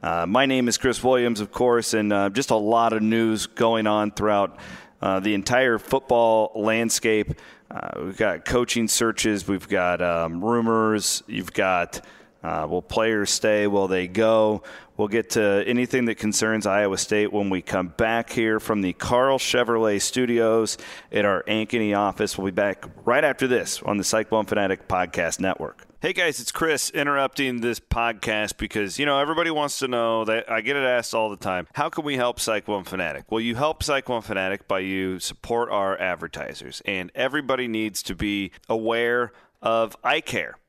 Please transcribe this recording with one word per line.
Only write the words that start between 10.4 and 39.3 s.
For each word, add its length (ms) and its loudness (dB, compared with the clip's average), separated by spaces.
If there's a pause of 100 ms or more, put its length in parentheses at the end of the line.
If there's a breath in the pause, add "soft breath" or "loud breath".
rumors, 840 2
you've 260 -8
got, 480 0 (420 loud breath)
uh, 280 -4
will 100 -2
players 500 0
stay, 360 2
will 220 2
they 200 0
go? 540 2 (340 loud breath)
We'll 120 0
get 220 0
to 360 2
anything 380 0
that 140 -2
concerns 500 0
Iowa 300 2
State 340 0
when 180 0
we 120 -2
come 260 -2
back 420 0
here 300 0
from 200 -2
the 120 0
Carl 480 2
Chevrolet 600 2
Studios 800 2 (320 loud breath)
at 140 0
our 240 2
Ankeny 500 0
office. 400 0
We'll 60 -4
be 80 -2
back 320 -2 (200)
right 200 4
after 240 0
this 340 0
on 140 -2
the 80 -2
Cyclone 420 0
Fanatic 400 -2
Podcast 540 -2
Network. 440 -6 (160)
Hey 120 -4
guys, 260 -2
it's 140 -10
Chris 380 -2
interrupting 680 -2
this 200 -2
podcast 760 -2
because, 400 -4
you 80 -2
know, 140 2
everybody 320 0
wants 300 -2
to 80 -2
know 380 0
that 220 -2
I 120 0
get 160 -2
it 80 -2
asked 280 0
all 160 0
the 80 -8
time, 380 -4
"How 140 -2
can 160 -6
we 100 -2
help 240 -2
Cyclone 460 -2
Fanatic?" 440 -6
Well, 120 -2
you 160 -4
help 260 -2
Cyclone 400 -4
Fanatic 460 -4
by 100 -2
you 400 -4
support 540 -4
our 280 -2
advertisers, 840 -8
and 320 -4
everybody 500 -2
needs 380 -4
to 100 -8
be 380 -4 (160 loud breath)
aware 640 0 (280 soft breath)